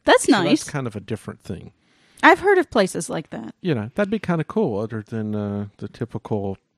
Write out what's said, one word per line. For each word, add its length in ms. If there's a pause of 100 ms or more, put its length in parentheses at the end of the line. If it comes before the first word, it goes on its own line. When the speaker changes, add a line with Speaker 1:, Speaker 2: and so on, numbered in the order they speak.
Speaker 1:
that's 200
Speaker 2:
So 80
that's 100
Speaker 1:
nice. 220
Speaker 2:
kind 200
of 100
a 40
different 420
thing. 300 (500)
Speaker 1:
I've 200
heard 180
of 100
places 400
like 220
that. 300
Speaker 2:
You 120
know, 220
that'd 160
be 80
kinda 240
cool, 360
other 220
than, 320
uh, 340 (100)
the 100
typical 680 (200)